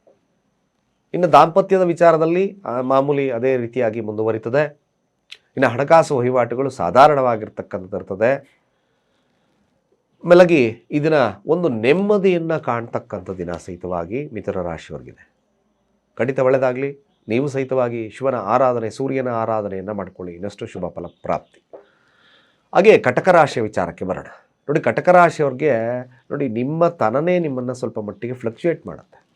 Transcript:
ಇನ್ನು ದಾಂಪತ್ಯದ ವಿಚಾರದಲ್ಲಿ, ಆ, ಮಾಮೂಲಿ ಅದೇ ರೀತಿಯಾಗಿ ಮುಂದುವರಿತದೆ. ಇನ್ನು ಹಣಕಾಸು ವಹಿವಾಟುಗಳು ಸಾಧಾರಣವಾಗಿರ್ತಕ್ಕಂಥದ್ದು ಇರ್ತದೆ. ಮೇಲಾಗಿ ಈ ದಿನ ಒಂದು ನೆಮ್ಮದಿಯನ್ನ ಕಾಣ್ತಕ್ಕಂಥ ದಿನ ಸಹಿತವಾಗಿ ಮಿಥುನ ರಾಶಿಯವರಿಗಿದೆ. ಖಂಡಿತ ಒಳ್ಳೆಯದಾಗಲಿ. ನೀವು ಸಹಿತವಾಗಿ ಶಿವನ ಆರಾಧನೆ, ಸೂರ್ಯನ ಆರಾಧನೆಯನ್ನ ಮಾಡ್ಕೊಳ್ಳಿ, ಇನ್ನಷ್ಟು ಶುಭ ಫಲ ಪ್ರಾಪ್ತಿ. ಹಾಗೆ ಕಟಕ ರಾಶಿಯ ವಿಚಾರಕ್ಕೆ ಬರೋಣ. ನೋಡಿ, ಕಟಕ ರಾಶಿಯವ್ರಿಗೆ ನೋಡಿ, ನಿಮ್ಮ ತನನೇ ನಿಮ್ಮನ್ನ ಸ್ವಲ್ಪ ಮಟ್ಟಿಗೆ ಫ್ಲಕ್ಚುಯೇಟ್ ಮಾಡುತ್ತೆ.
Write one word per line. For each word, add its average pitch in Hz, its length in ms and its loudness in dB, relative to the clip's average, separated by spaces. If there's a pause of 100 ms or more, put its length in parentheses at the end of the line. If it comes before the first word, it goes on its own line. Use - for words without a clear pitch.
(1120)
ಇನ್ನು 170 180 0
ದಾಂಪತ್ಯದ 185 500 6
ವಿಚಾರದಲ್ಲಿ, 170 840 2
ಆ, 123 160 -4
ಮಾಮೂಲಿ 135 500 0
ಅದೇ 123 260 0
ರೀತಿಯಾಗಿ 117 440 -4
ಮುಂದುವರಿತದೆ. 110 800 -4 (560)
ಇನ್ನು - 320 -2
ಹಣಕಾಸು 143 500 4
ವಹಿವಾಟುಗಳು 123 520 0
ಸಾಧಾರಣವಾಗಿರ್ತಕ್ಕಂಥದ್ದು 104 1300 2
ಇರ್ತದೆ. 113 640 -2 (1700)
ಮೇಲಾಗಿ 170 640 2
ಈ 147 80 -2
ದಿನ 156 140 0 (340)
ಒಂದು 170 220 0
ನೆಮ್ಮದಿಯನ್ನ 165 880 0
ಕಾಣ್ತಕ್ಕಂಥ 117 720 -6
ದಿನ 90 220 -8
ಸಹಿತವಾಗಿ 90 800 -8
ಮಿಥುನ 95 280 -8
ರಾಶಿಯವರಿಗಿದೆ. 78 720 -14 (840)
ಖಂಡಿತ 131 220 -2
ಒಳ್ಳೆಯದಾಗಲಿ. 131 640 -2 (220)
ನೀವು 123 200 -2
ಸಹಿತವಾಗಿ 123 640 -4
ಶಿವನ 127 260 -4
ಆರಾಧನೆ, 117 540 0
ಸೂರ್ಯನ 135 380 -4
ಆರಾಧನೆಯನ್ನ 107 640 -4
ಮಾಡ್ಕೊಳ್ಳಿ, 92 420 -10
ಇನ್ನಷ್ಟು 101 320 -12
ಶುಭ 92 220 -10
ಫಲ 87 180 -12
ಪ್ರಾಪ್ತಿ. - 580 -8 (1120)
ಹಾಗೆ 190 220 8
ಕಟಕ - 320 2
ರಾಶಿಯ 147 340 4
ವಿಚಾರಕ್ಕೆ 95 420 -6
ಬರೋಣ. 90 180 -6 (460)
ನೋಡಿ, 156 100 0
ಕಟಕ 123 300 0
ರಾಶಿಯವ್ರಿಗೆ 135 920 2 (300)
ನೋಡಿ, 135 180 -4
ನಿಮ್ಮ 143 380 -2
ತನನೇ 160 520 0
ನಿಮ್ಮನ್ನ 127 320 -4
ಸ್ವಲ್ಪ 117 280 -8
ಮಟ್ಟಿಗೆ 107 340 -10
ಫ್ಲಕ್ಚುಯೇಟ್ 123 540 -6
ಮಾಡುತ್ತೆ. - 480 -20